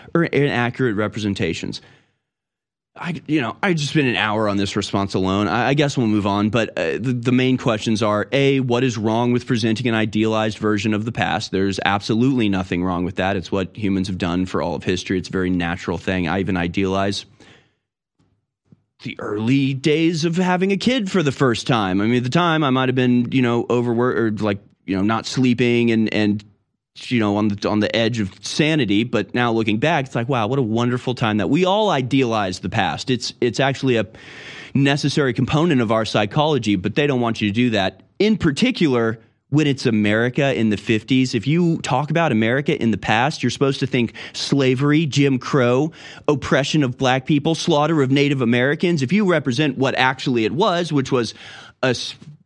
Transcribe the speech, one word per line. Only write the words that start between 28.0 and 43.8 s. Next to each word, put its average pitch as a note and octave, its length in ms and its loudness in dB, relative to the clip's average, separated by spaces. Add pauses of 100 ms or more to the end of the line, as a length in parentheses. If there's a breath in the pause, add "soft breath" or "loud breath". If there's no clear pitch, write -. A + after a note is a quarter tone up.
of F#2+ 200 -4
sanity. C#3 600 0
But A2 320 -4
now A#2+ 160 0
looking A2+ 280 0
back, D3 260 0
it's - 100 -10
like, A#2+ 140 -4
wow, A#2 180 0
what C3+ 120 -2
a - 20 0
wonderful A#2+ 520 -2
time A2 240 0
that F#2 120 0
we E3+ 160 2
all G3+ 240 2
idealize A#2+ 720 0
the G2+ 80 -4
past. F#2 400 -2
It's, - 320 -4
it's A#2+ 180 -2
actually C3+ 380 0
a G#2+ 100 -2 (680 loud breath)
necessary C#3 600 2
component D3 480 2
of A2 100 0
our A2 140 2
psychology, A2+ 720 0
but G2 180 -4
they D3 100 2
don't C3+ 140 0
want A2+ 220 -2
you G#2 80 0
to G2 40 -4
do A#2+ 180 2
that. F#2+ 300 -2 (160)
In G#3 200 2
particular, C#3 800 0 (300 soft breath)
when D3 180 2
it's C3 180 0
America A#2 680 2
in A2 140 2
the G2+ 80 0
fifties, B2 580 0
if G#2 100 -2
you E3 340 2
talk C#3+ 320 -2
about D#3+ 200 2
America B2 500 0
in A2+ 100 2
the G2+ 60 -2
past, A#2 460 0
you're B2 60 2
supposed C#3 320 -2